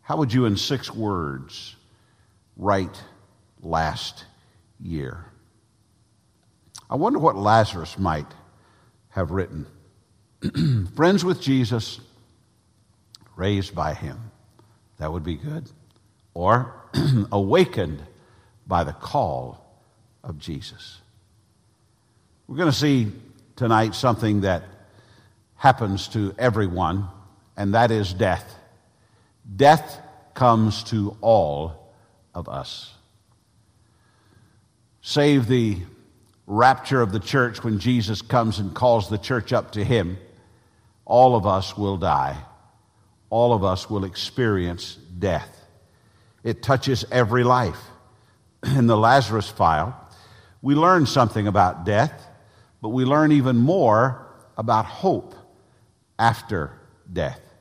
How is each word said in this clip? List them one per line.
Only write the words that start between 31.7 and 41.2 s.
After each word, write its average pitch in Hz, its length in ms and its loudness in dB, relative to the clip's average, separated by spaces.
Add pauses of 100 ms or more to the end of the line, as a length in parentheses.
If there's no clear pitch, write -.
of 90 140 -10
us. - 440 -12 (2000)
Save 143 440 2
the 113 320 2 (680)
rapture 127 540 4
of 101 120 2
the 107 80 -2
church 123 420 -2
when 110 160 -2
Jesus 110 440 -2
comes 113 360 0
and 95 160 -6
calls 117 340 2
the 107 100 -4
church 127 340 -4
up 110 200 -2
to 104 120 -4
him, 92 340 0 (840)
all 123 320 6